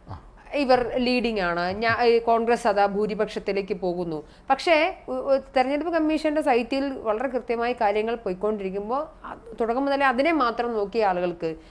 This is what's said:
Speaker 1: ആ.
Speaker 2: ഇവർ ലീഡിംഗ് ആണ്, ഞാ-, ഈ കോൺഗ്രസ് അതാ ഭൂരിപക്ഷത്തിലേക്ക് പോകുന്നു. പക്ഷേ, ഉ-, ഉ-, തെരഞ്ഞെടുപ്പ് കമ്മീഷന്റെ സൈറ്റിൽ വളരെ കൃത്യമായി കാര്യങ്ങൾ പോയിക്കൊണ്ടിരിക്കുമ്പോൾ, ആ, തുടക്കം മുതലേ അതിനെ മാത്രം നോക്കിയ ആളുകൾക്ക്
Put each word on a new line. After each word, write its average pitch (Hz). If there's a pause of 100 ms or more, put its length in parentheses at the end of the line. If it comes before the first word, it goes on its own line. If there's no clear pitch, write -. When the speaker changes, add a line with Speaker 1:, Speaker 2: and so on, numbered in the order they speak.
(140)
Speaker 1:
ആ. - (460)
Speaker 2:
ഇവർ 254 (280)
ലീഡിംഗ് 233
ആണ്, 175 (180)
ഞാ-, 226 (140)
ഈ - (160)
കോൺഗ്രസ് 233
അതാ 202
ഭൂരിപക്ഷത്തിലേക്ക് 202
പോകുന്നു. 170 (320)
പക്ഷേ, 311 (340)
ഉ-, 254
ഉ-, 269 (140)
തെരഞ്ഞെടുപ്പ് 285
കമ്മീഷന്റെ 311
സൈറ്റിൽ 262 (220)
വളരെ 220
കൃത്യമായി 233
കാര്യങ്ങൾ 214
പോയിക്കൊണ്ടിരിക്കുമ്പോൾ, 202 (240)
ആ, - (240)
തുടക്കം 240
മുതലേ 277
അതിനെ 277 (120)
മാത്രം 240
നോക്കിയ 202
ആളുകൾക്ക് 175 (200)